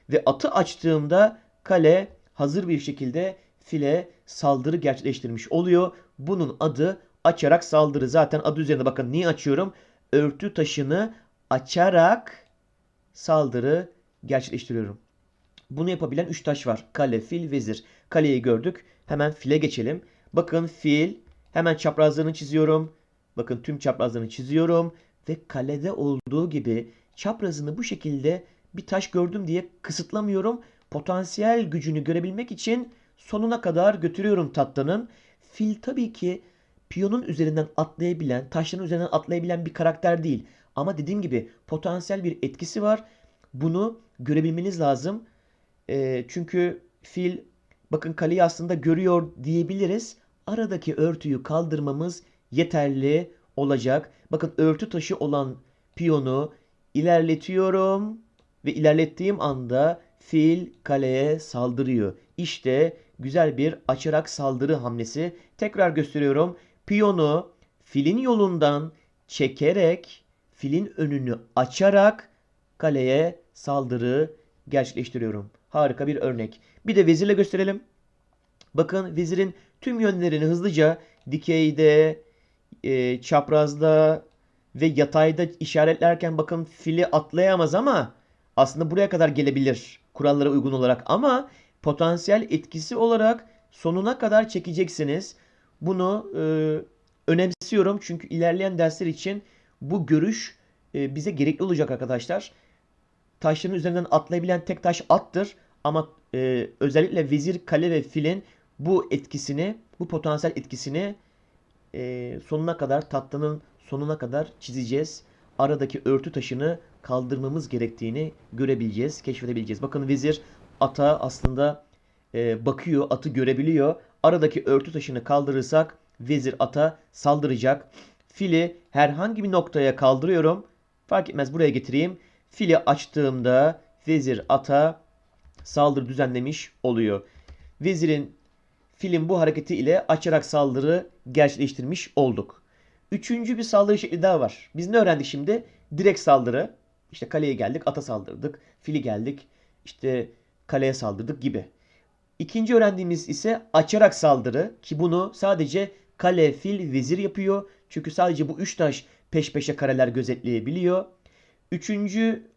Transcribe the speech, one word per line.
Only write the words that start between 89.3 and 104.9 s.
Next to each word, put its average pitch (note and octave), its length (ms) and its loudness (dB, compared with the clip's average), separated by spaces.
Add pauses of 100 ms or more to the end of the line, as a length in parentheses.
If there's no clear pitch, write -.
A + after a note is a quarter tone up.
kurallara C#3+ 360 2
uygun C#3 220 2
olarak B2+ 340 0
ama C4 440 2 (320)
potansiyel E3+ 680 0
etkisi D#3+ 460 -6
olarak A3+ 500 2 (260)
sonuna F#3+ 460 -2
kadar A3 320 2
çekeceksiniz. E3+ 840 -4 (460)
Bunu, F#3+ 540 -2
e, D#3+ 60 -4 (920)
önemsiyorum F#3 720 0
çünkü E3+ 260 -12
ilerleyen F3 500 -2
dersler E3 300 0
için G3 360 -6 (380)
bu D#3+ 240 -4
görüş, E3+ 520 0 (380)
e, C#3 200 -4
bize D#3 160 -4
gerekli D3+ 320 0
olacak D#3+ 280 0
arkadaşlar. B2+ 600 -6 (880)
Taşların E3 380 0
üzerinden F3 340 -2
atlayabilen F3 540 0
tek - 180 -6
taş E3+ 260 0